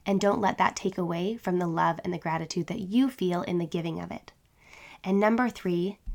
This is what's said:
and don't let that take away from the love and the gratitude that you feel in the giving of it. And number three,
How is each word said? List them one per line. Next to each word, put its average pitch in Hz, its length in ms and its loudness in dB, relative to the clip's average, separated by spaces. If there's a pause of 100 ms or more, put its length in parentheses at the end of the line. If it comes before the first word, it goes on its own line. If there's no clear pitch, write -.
and 196 140 2
don't 202 220 4
let 196 160 2
that - 180 2
take - 220 -4
away 180 400 -2
from 180 220 0
the 175 80 0
love 165 360 2
and 180 100 -4
the 170 40 -4
gratitude 160 500 -4
that - 120 -6
you 240 300 2
feel 175 340 -2
in 175 140 -2
the 170 80 0
giving 165 340 -4
of 170 120 -10
it. - 200 -14 (720)
And 196 160 2
number 226 300 4
three, 185 500 -2 (160)